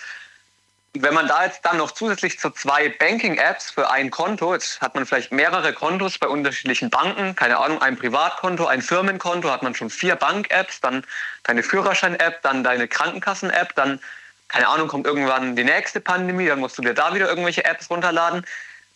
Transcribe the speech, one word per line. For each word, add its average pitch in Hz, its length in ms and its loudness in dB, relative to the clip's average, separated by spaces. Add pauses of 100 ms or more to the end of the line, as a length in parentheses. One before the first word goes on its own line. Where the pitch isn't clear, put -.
(960)
Wenn 143 200 2
man 160 120 4
da 151 180 4
jetzt 180 180 -6
dann 170 140 2
noch 151 140 0
zusätzlich 202 480 -2
zu 156 120 -2
zwei 143 380 2
Banking-Apps 185 840 0
für - 200 2
ein 135 200 2
Konto, 180 420 0
jetzt - 280 -4
hat 131 140 -2
man 135 120 -2
vielleicht 127 240 -2
mehrere 156 420 2
Kontos 185 460 -2
bei 147 80 0
unterschiedlichen 131 640 -2
Banken, 190 440 0
keine 120 220 4
Ahnung, 147 240 2
ein 131 160 2
Privatkonto, 165 680 0
ein 131 160 2
Firmenkonto, 180 680 0
hat 123 120 -2
man 123 120 -2
schon 113 160 -6
vier 175 240 0
Bank-Apps, 185 640 0
dann 131 220 0 (400)
deine 117 200 2
Führerschein-App, 175 800 2
dann 131 200 2
deine 123 240 2
Krankenkassen-App, 175 880 -2
dann, 135 240 0 (480)
keine 123 220 2
Ahnung, 151 180 2
kommt 143 200 -4
irgendwann 131 480 0
die 120 80 2
nächste 170 360 0
Pandemie, 180 480 0
dann 143 120 2
musst 131 200 -4
du - 40 -6
dir 120 120 2
da 156 200 2
wieder 196 120 2
irgendwelche 175 380 0
Apps 165 240 -2
runterladen. 175 560 0 (500)